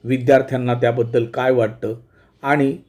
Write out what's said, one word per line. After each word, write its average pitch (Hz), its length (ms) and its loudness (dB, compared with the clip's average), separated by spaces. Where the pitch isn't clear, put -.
विद्यार्थ्यांना 127 680 2
त्याबद्दल 120 500 0
काय 127 260 -2
वाटतं 110 440 -2
आणि 139 340 0